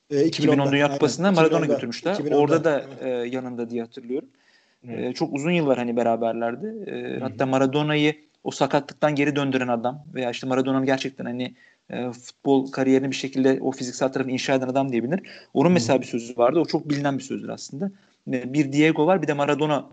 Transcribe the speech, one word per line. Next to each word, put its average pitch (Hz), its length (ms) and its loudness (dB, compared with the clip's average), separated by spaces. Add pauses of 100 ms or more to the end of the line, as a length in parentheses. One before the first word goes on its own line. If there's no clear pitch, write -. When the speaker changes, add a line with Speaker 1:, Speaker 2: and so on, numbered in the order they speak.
(120)
Speaker 1:
E, 143 140 4
iki 156 180 0
bin 151 40 4
onda. 151 80 6
Speaker 2:
İki 139 80 4
bin 139 40 2
on 139 40 0
Dünya 143 140 4
Speaker 1:
Aynen. 139 120 2
Speaker 2:
Kupası'nda 156 340 2
Maradona 160 160 6 (120)
Speaker 1:
İki 160 40 0
bin 147 40 -2
onda. 147 80 2
Speaker 2:
götürmüşler. 131 380 -4
Speaker 1:
İki 147 120 -4
bin 147 60 -2
onda. 143 100 4
Speaker 2:
Orada 151 220 4
da, 147 220 2 (160)
Speaker 1:
Evet. - 20 -10
Speaker 2:
e, 135 40 -4 (280)
yanında 123 340 -6
diye 120 140 -4
hatırlıyorum. 127 460 -8 (600)
Speaker 1:
Evet. 123 220 -6
Speaker 2:
E, - 20 -6
çok 147 200 -4
uzun 143 180 -2
yıllar 147 260 2
hani 120 180 -2
beraberlerdi. 117 960 -2
E, - 20 -
Speaker 1:
Hı 123 220 -8
hı. 131 40 -4
Speaker 2:
hatta 131 260 -4
Maradona'yı 151 720 2 (280)
o - 80 -6
sakatlıktan 147 640 0
geri 143 200 2
döndüren 135 320 0
adam 120 360 -4 (100)
veya 127 180 -4
işte 131 160 -8
Maradona'nın 131 380 0
gerçekten 131 400 -2
hani, 123 300 -8 (340)
e, 120 220 -8
futbol 135 600 0
kariyerini 131 400 2
bir 131 40 -4
şekilde 135 460 2
o 131 100 -2
fiziksel 131 400 -4
tarafı 131 180 -2
inşa 127 240 -2
eden 131 140 0
adam 135 240 0
diyebilir. 123 280 0 (340)
Onun 139 120 4
Speaker 1:
Hı 175 40 6
hı. 180 40 6
Speaker 2:
mesela 131 280 2
bir - 40 -8
sözü 117 320 -8
vardı. 127 220 4
O 151 60 2
çok 151 240 -4
bilinen 143 280 0
bir - 60 -8
sözdür 113 260 -8
aslında. 139 420 -8 (420)
E, 127 200 -4
"Bir 139 200 0
Diego 156 340 4
var, 185 140 4
bir 151 60 -4
de 151 60 2
Maradona 143 600 0